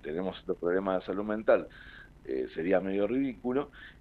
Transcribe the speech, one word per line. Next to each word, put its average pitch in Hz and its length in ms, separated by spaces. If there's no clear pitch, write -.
tenemos 87 380
estos - 180
problemas 92 440
de - 40
salud 101 200
mental, 107 420
eh, 64 300
sería 90 240
medio 98 260
ridículo, 127 640